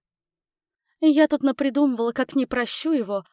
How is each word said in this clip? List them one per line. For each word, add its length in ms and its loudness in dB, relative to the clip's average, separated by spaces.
Я 280 4
тут 140 -2
напридумывала, 680 0
как 220 -6
не 120 0
прощу 460 -4
его, 400 -2